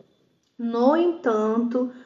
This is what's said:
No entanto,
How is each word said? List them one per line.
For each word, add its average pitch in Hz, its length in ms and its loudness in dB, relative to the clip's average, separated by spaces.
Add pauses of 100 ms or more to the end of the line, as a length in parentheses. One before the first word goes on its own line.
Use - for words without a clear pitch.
(580)
No 233 380 2
entanto, 240 960 0 (140)